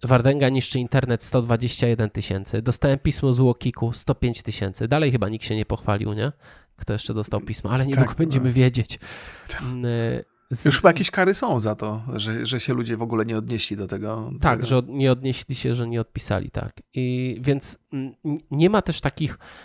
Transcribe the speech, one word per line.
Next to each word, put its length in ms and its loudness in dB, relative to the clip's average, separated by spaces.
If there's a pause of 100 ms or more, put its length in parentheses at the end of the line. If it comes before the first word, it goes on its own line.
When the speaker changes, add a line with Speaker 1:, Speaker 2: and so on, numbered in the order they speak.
Speaker 1:
Wardęga 460 6
niszczy 300 0
internet, 440 0
sto 180 0
dwadzieścia 460 0
jeden 220 2
tysięcy, 520 -4
Dostałem 380 2
pismo 340 2
z 60 2
Łokiku, 540 2
sto 220 -2
pięć 280 -2
tysięcy. 440 -4
Dalej 240 2
chyba 180 0
nikt 160 -6
się 100 -2
nie 100 -2
pochwalił, 480 -2
nie? 180 -2 (440)
Kto 180 -6
jeszcze 200 -4
dostał 280 -4
pismo, 300 -8
ale 140 2
niedługo 240 4
Speaker 2:
Tak, 80 -10
Speaker 1:
będziemy 280 2
Speaker 2:
tak. 80 2
Speaker 1:
wiedzieć. 460 4 (480)
Speaker 2:
Tak. 140 -8
Speaker 1:
Mm, 240 -6
e, 680 -4
z- 100 0
Speaker 2:
Już 100 6
chyba 140 8
jakieś 220 2
kary 220 4
są 260 0
za 160 0
to, 260 -6 (140)
że, 300 -4
że 140 0
się 140 -2
ludzie 240 -2
w 40 -4
ogóle 240 0
nie 120 -4
odnieśli 400 -4
do 100 -6
tego, 440 -6 (100)
Speaker 1:
Tak, 160 2
Speaker 2:
tego. 100 -4
Speaker 1:
że 100 4
od-, 120 0
nie 220 2
odnieśli 440 -2
się, 200 -2
że 120 -4
nie 140 -2
odpisali, 500 -4
tak. 220 -8 (200)
I 480 -4
więc, 360 -2 (160)
mm, 200 -6 (120)
n-, 120 -2 (140)
nie 180 4
ma 120 2
też 200 -4
takich 360 -2 (280)